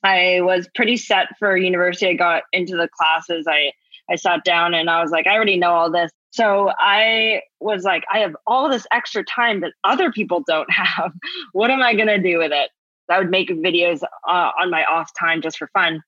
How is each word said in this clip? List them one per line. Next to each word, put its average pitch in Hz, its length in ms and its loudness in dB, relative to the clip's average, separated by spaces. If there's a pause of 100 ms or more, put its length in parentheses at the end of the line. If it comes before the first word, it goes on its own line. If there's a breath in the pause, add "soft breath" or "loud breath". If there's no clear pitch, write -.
I 180 380 2
was 180 320 0
pretty 240 220 0
set 196 320 0 (100)
for 196 180 0
university. 180 520 0
I 175 60 2
got 170 280 0 (100)
into 180 240 -4
the 170 120 -2
classes. 160 600 -2
I, 147 240 0 (380 loud breath)
I 175 60 -2
sat 175 280 0
down 170 300 2
and 165 160 0
I 165 100 2
was 165 100 -2
like, 160 160 0
"I 196 80 4
already 214 220 2
know 175 160 2
all 170 180 2
this." 170 200 -2 (200)
So 202 400 2 (100)
I 220 640 2 (180)
was 196 240 -4
like, 180 280 0
"I 208 60 2
have 190 160 0 (120)
all 262 220 2
this 247 240 -2
extra 226 320 -2
time 233 360 0
that 165 120 -6 (120)
other 262 260 2
people 175 380 -4
don't 156 220 0
<laughs> 190 140 0
have. 170 280 -2 (400 loud breath)
What 214 180 2
am 262 120 2
I 240 120 4
gonna 214 240 2
do 175 200 0
with 160 140 0
it?" 143 180 -2 (380)
I 175 100 2
would 185 120 0
make 190 200 0
videos, 170 520 0 (260)
uh, 175 220 0 (100)
on 185 100 0
my 160 140 0
off 160 340 -2
time 165 240 -2
just 160 160 -6
for 151 100 -10
fun. 165 400 -2